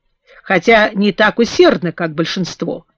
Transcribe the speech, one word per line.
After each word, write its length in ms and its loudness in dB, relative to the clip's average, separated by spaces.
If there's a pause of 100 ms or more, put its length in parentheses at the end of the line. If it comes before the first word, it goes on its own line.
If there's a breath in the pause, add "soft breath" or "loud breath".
(420 soft breath)
хотя 520 2
не 180 0
так 260 0
усердно, 540 2
как 220 -8
большинство. 720 -6 (120)